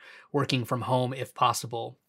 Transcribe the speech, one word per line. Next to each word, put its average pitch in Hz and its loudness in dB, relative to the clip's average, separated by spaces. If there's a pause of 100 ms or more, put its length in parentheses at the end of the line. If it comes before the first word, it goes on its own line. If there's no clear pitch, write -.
(320)
working 135 2
from 120 -2
home 127 2
if 131 -10
possible. 117 0 (100)